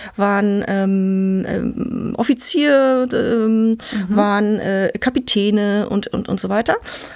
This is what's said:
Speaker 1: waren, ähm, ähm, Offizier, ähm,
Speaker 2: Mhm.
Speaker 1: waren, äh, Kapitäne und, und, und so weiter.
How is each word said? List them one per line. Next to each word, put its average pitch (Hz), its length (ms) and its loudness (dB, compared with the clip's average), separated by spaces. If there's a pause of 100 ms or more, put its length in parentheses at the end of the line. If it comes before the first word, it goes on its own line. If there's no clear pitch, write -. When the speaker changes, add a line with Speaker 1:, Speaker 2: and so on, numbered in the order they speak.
(160)
Speaker 1:
waren, 202 520 2
ähm, 190 800 0
ähm, - 680 -4
Offizier, 262 920 2
ähm, 220 580 2
Speaker 2:
Mhm. 226 80 0 (300)
Speaker 1:
waren, 208 520 2
äh, 196 400 0
Kapitäne 208 880 0
und, - 200 -2
und, - 200 -4
und 196 100 -2
so 190 120 -6
weiter. 226 260 0 (400)